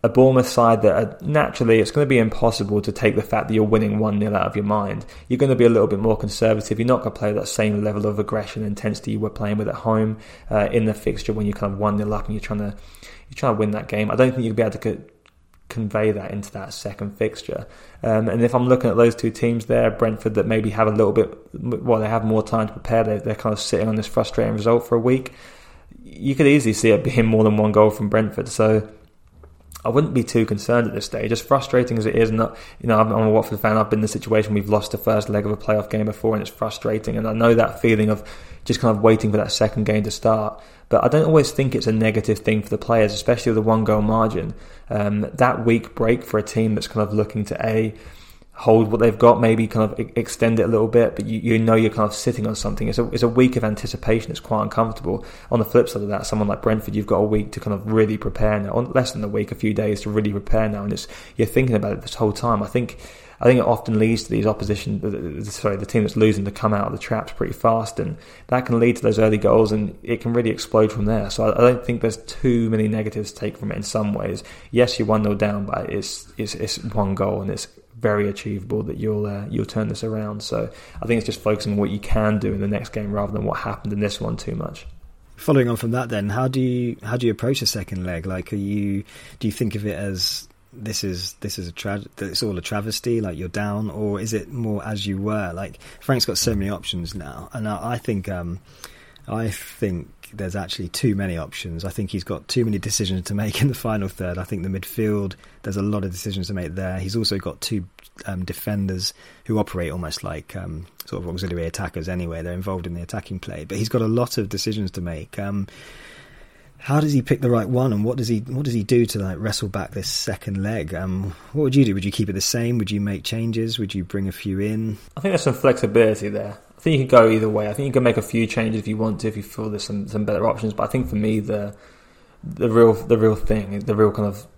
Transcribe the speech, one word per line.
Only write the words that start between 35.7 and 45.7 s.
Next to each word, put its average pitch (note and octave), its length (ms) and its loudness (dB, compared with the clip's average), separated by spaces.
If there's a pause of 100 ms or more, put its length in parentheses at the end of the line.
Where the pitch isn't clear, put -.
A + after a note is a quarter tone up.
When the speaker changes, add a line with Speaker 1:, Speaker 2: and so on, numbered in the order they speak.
Speaker 1:
game G#2+ 160 0
before, A2 280 0
and G#2 60 0
it's - 100 -8
frustrating. A2 680 -4
And A2 100 -2
I A2 60 -2
know A#2 180 6
that A2+ 300 4
feeling G#2+ 260 4
of G#2 180 -2 (380)
just - 160 0
kind A2+ 160 4
of G2+ 60 -2
waiting A2 280 4
for G#2 60 0
that G2+ 160 0
second G#2+ 320 0
game G#2 200 0
to - 60 -4
start. A2 520 -2 (260)
But - 160 4
I - 40 4
don't D3+ 180 4
always D#3 240 6
think C3+ 240 0
it's A#2 120 -2
a A2 60 2
negative A2 460 2
thing G#2+ 240 0
for - 80 -10
the G#2+ 80 0
players, A2 340 4
especially A#2 400 0
with A2 60 4
a G#2+ 40 2
one-goal A2 380 4
margin. A2 540 0 (340)
Um, G#2 460 -2
that B2 320 2
week A2+ 280 2